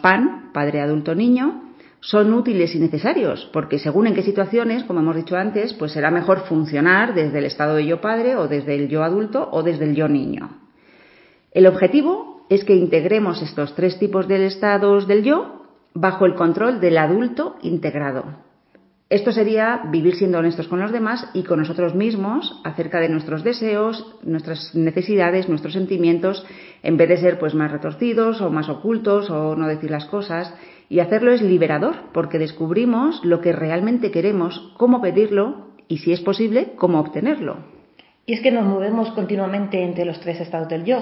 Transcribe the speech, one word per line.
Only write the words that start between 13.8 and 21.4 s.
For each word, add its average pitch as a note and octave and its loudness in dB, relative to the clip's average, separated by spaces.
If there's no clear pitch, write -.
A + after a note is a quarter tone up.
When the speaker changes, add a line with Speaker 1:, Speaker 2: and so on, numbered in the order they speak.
Speaker 1:
tipos F#3+ 0
de G3 2
estados G3+ 2
del G#3 4
yo D4+ -2
bajo F#3 0
el F3 4
control F#3 0
del E3+ 4
adulto A#3 0
integrado. D3 -4
Esto G#3 2
sería A3 0
vivir E3 2
siendo F3+ 0
honestos E3 0
con F3+ -2
los G#3 -2
demás A#3 -4
y F#3 -2